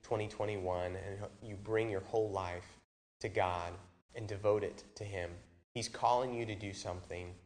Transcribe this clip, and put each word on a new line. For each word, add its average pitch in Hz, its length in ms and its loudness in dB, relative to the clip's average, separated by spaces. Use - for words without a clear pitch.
twenty 107 240 0
twenty-one 90 640 0
and 98 320 -6
you 107 140 -8
bring 110 340 2
your 95 120 0
whole 110 280 2
life 90 480 -2
to 117 80 -2
God 90 440 2
and 110 140 -6
devote 104 340 4
it - 220 -4
to - 80 -10
him. 98 260 -4
He's 117 140 -2
calling 123 440 4
you 117 140 0
to 104 80 -4
do 101 180 -4
something 90 640 -6